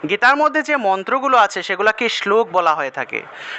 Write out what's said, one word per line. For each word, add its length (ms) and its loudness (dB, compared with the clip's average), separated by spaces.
গীতার 280 2
মধ্যে 260 0
যে 140 -2
মন্ত্রগুলো 640 0
আছে, 240 2
সেগুলোকে 460 0
শ্লোক 440 0
বলা 220 2
হয়ে 160 -4
থাকে, 320 -6